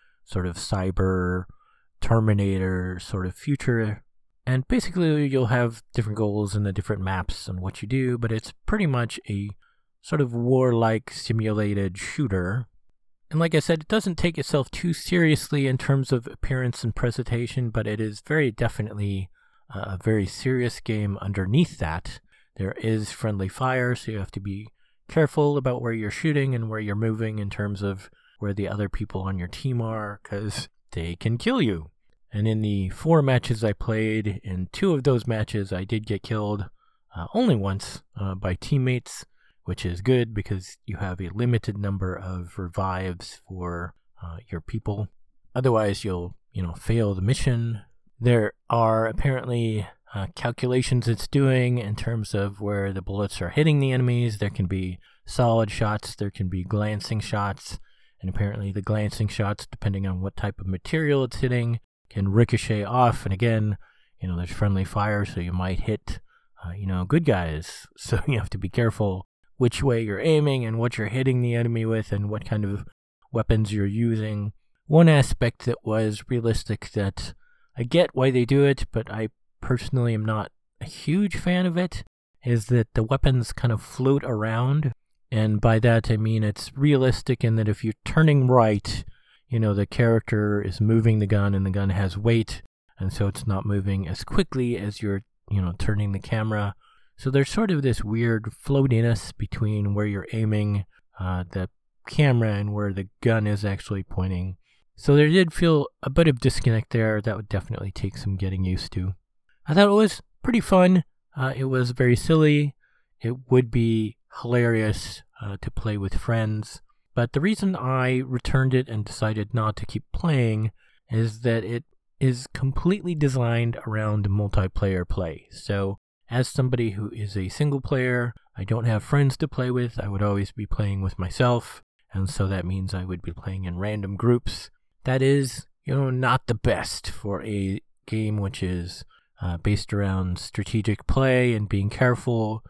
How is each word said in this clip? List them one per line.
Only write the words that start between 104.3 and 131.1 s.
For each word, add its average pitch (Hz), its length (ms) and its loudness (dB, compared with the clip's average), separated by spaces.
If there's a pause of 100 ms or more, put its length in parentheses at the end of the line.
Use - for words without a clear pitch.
So 143 220 4
there 151 100 8
did 175 240 4
feel 160 360 2 (140)
a - 80 -6
bit 160 200 6
of 127 100 2
disconnect 117 520 2
there. 110 280 2
That 104 160 -2
would 104 140 -10
definitely 101 420 -4
take - 240 -6
some 98 220 -4
getting 95 260 -2
used 92 300 -2
to. 95 220 -4 (520)
I 151 60 0
thought 202 160 8
it - 20 4
was 214 300 4 (200)
pretty 233 200 2
fun. 185 420 6 (320)
Uh, 131 180 -2
it 131 120 -4
was 127 260 0
very 123 240 4
silly. 147 580 4 (460)
It 127 320 -6
would 123 180 6
be 113 460 0 (260)
hilarious, 117 800 0 (180)
uh, 101 200 -8
to 120 100 -8
play 104 260 -4
with 98 180 -4
friends. 110 640 -2 (320)
But 117 200 0
the 139 80 0
reason 196 340 0
I 127 420 0
returned 131 560 2
it 127 160 2
and 107 160 -4
decided 107 480 -2
not 110 240 0
to 107 80 -8
keep - 180 -6 (100)
playing 113 580 0 (380)
is 113 320 0
that 113 220 2
it 117 220 -6 (340)
is 127 340 0
completely 175 640 0
designed 120 680 0
around 107 440 0
multiplayer 98 800 0
play. 82 440 -4
So 101 480 -4 (300)
as 123 180 0
somebody 123 440 0
who 101 200 -6
is 101 260 -6
a 95 120 -2
single 143 320 0
player, 127 520 0 (240)
I 98 60 -8
don't 113 220 0
have 110 180 2
friends 143 340 2
to 151 100 -2
play 127 240 -4
with. 123 280 -2
I 101 80 -6
would 98 160 -2
always 101 280 0
be 104 140 -8
playing 98 360 -2
with 92 180 -4